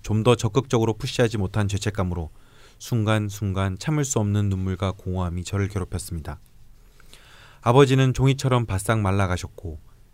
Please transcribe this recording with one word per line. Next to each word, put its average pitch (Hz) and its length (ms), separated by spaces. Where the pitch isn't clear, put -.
좀 107 220
더 120 120
적극적으로 113 580
푸시하지 120 440
못한 104 300
죄책감으로 92 600
순간순간 104 1000
참을 151 260
수 135 140
없는 101 300
눈물과 95 420
공허함이 90 520
저를 98 240
괴롭혔습니다. 87 720
아버지는 131 520
종이처럼 127 520
바싹 107 340
말라가셨고 95 800